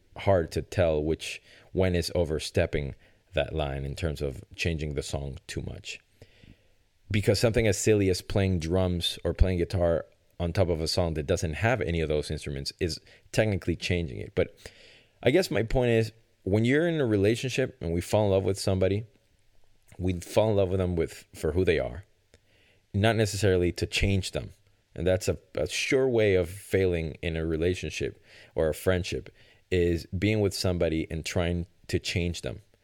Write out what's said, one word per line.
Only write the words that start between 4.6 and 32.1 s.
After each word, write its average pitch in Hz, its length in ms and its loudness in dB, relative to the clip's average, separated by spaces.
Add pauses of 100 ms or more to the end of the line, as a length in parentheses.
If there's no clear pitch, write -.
the 71 80 -4
song 69 420 -8
too - 160 -8
much. - 380 -12 (1120)
Because 101 280 2
something 113 280 2
as 98 100 2
silly 101 320 4
as 90 120 0
playing 95 380 0
drums 87 640 0
or 85 120 -2
playing 92 240 2
guitar 85 460 2 (340)
on 85 140 -2
top 92 160 2
of 80 120 0
a 80 60 -2
song 85 280 0
that 76 120 -4
doesn't 82 260 0
have 110 280 0
any 85 200 0
of 76 80 -2
those 76 220 -2
instruments 71 480 -8
is 82 200 -4 (320)
technically 90 440 0
changing 82 420 -4
it. - 160 -12
But - 220 0 (640)
I 123 80 2
guess 175 220 2
my 113 100 0
point 120 300 2
is, 110 220 2 (300)
when 107 220 2
you're 147 220 4
in 165 120 0
a 135 60 2
relationship 117 760 0
and 82 140 -4
we 87 80 0
fall 107 240 2
in 98 60 4
love 95 120 4
with 98 140 0
somebody, 95 480 0 (920)
we 90 200 0
fall 107 320 2
in 101 40 2
love 98 140 4
with 95 100 0
them 90 160 0
with, - 300 -4 (100)
for 78 160 -2
who 90 140 2
they 85 120 4
are, 62 280 -6 (880)
not 104 220 4
necessarily 98 580 2
to - 120 -4
change 95 460 0
them. - 220 -8 (420)
And 82 100 -4
that's 92 220 2
a, 82 100 -2 (180)
a 73 120 -2
sure 135 420 0
way 107 260 4
of 87 140 2
failing 92 720 0
in 82 160 -4
a 80 80 -2
relationship 80 800 -2 (320)
or 80 140 2
a 73 40 -2
friendship, 90 560 -2 (400)
is 87 380 2 (100)
being 107 240 2
with 98 120 2
somebody 85 580 0
and 80 120 -6
trying 87 440 -2 (200)
to - 120 -2
change 87 420 -2